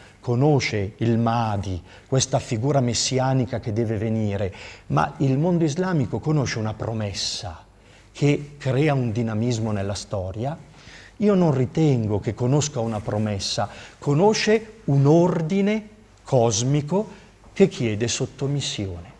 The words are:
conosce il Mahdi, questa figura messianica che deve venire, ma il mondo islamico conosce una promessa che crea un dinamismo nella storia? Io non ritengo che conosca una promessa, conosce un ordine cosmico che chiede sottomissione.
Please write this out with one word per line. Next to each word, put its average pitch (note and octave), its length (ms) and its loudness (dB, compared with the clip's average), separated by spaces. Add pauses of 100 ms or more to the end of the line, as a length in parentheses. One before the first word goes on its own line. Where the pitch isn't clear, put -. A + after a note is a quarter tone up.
(200)
conosce A#2+ 800 2
il A2+ 200 2
Mahdi, G#2+ 640 -2 (240)
questa C3 320 0
figura B2+ 400 -2
messianica B2+ 800 0
che A2+ 140 -6
deve A2 240 0
venire, G#2 580 -2 (320)
ma D3 300 0
il C3 200 2
mondo E3+ 280 2
islamico D3 560 -2
conosce C#3+ 400 0
una G#2+ 120 -4
promessa G#2 920 -6 (480)
che C#3+ 460 0
crea C#3 360 0
un B2+ 160 0
dinamismo A2+ 600 -2
nella G2+ 220 -4
storia? G2+ 640 -6 (600)
Io G3+ 180 2
non F3 180 4
ritengo B2 680 2
che A2+ 120 -2
conosca C3 460 0
una A2+ 220 -2
promessa, G#2+ 680 -2 (300)
conosce G#3+ 840 2
un C#3 220 4
ordine F3 840 2 (340)
cosmico C3+ 880 0 (440)
che F#3+ 140 6
chiede A2+ 380 -2
sottomissione. A#2 1120 -6